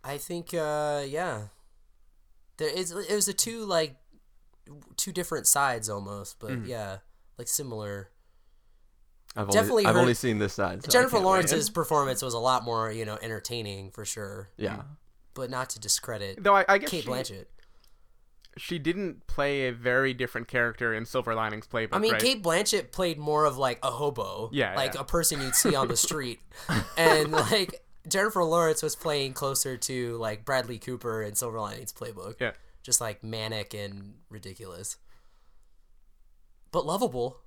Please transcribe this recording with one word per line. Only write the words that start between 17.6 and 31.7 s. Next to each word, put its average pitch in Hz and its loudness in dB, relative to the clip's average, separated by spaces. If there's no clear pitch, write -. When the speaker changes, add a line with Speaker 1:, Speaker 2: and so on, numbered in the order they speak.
Speaker 3:
she 170 -6
didn't 165 -4
play 139 0
a 123 -2
very 123 2
different 120 -4
character 120 2
in 110 -2
Silver 117 -2
Linings 110 -2
Playbook, 113 -2
Speaker 1:
I 196 2
mean, 226 4
Speaker 3:
right? 220 4
Speaker 1:
Cate 233 2
Blanchett 180 2
played 175 -2
more 151 4
of, 135 4
like, 127 0
a 127 0
hobo. 113 -4
Speaker 3:
Yeah, 113 0
Speaker 1:
Like, 131 0
Speaker 3:
yeah. 135 -4
Speaker 1:
a - -6
person 160 2
you'd 131 -2
see 180 4
on 135 4
the 117 0
Speaker 3:
<laughs> - 4
Speaker 1:
street. 135 -4
And, 160 8
like, - 2
Jennifer 196 4
Lawrence 160 4
was 156 -2
playing 139 -2
closer 135 -2
to, 120 -2
like, 110 -4
Bradley 123 -2
Cooper 117 -6
in 104 -6
Silver 113 -4
Linings 107 -8